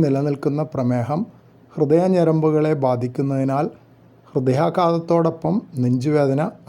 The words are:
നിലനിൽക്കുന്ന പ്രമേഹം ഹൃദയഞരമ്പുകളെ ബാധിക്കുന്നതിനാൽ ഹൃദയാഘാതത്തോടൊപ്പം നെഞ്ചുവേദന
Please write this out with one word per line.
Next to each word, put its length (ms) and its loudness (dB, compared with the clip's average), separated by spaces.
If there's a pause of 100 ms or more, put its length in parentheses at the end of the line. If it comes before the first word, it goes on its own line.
നിലനിൽക്കുന്ന 560 -2 (120)
പ്രമേഹം 480 -2 (520)
ഹൃദയഞരമ്പുകളെ 1000 2 (100)
ബാധിക്കുന്നതിനാൽ 840 -2 (680)
ഹൃദയാഘാതത്തോടൊപ്പം 1200 0 (260)
നെഞ്ചുവേദന 600 0 (280)